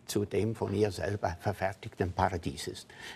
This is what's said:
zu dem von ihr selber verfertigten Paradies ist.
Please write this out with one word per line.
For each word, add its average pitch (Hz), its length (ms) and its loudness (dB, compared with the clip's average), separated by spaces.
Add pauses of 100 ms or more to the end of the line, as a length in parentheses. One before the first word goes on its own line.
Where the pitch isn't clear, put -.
zu 104 180 2
dem 101 300 2
von 98 180 0
ihr 101 200 4
selber 92 480 -2
verfertigten 98 720 -2
Paradies 92 560 0
ist. - 180 -10 (300)